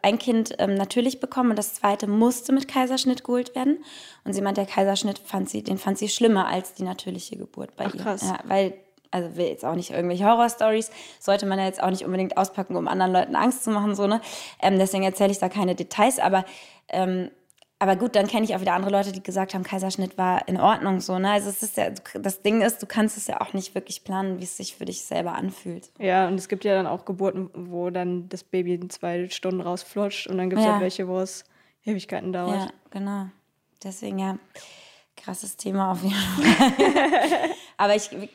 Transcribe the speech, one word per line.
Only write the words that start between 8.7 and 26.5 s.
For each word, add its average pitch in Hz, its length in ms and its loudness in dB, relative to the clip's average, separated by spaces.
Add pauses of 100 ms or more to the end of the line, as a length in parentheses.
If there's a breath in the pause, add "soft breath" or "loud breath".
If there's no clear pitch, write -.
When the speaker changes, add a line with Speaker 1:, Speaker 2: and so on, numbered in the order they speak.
Speaker 1:
also 170 260 -4
will 175 100 0
jetzt - 180 -4
auch 156 120 -2
nicht 175 160 -6
irgendwelche 175 340 0
Horrorstories, 226 640 4 (280 loud breath)
sollte 202 280 0
man 190 120 0
ja 190 60 0
jetzt 185 180 -4
auch 185 80 2
nicht 190 140 -2
unbedingt 190 320 -2
auspacken, 190 400 -2
um 165 120 -2
anderen 185 240 2
Leuten - 240 2
Angst 247 280 2
zu 220 60 0
machen, 208 240 0
so, 196 120 0
ne? 214 140 2 (400 loud breath)
Ähm, 196 180 4
deswegen 190 260 2
erzähl 190 260 2
ich 196 80 -2
da 185 100 2
keine 185 260 0
Details, 214 440 2
aber, 190 260 2 (440 loud breath)
ähm, 185 420 -2 (480)
aber 190 180 4
gut, 233 200 0
dann 202 100 4
kenn 220 160 0
ich 214 140 0
auch 185 60 -4
wieder 190 100 2
andere 190 180 0
Leute, 196 220 2
die 185 100 -10
gesagt 190 300 -2
haben, 190 100 -4
Kaiserschnitt 190 540 -4
war 185 320 2
in 185 100 0
Ordnung, 190 420 4
so, 185 180 -2
ne? 190 120 2
Also 202 200 2
es - 120 -6
ist 220 140 -6
ja, - 140 0 (240)
das 196 280 -6
Ding 214 200 4
ist, 226 200 0
du 208 40 -8
kannst 214 320 0
es - 80 -8
ja - 160 -4
auch - 100 -10
nicht 190 220 -6
wirklich - 280 -8
planen, 190 380 -4
wie 185 40 -10
es 180 120 -10
sich 190 200 -12
für - 100 -12
dich 180 180 -10
selber 170 300 -4
anfühlt. 185 640 -8
Speaker 2:
Ja, 190 280 2
und 180 100 0
es 180 120 -6
gibt 196 160 -4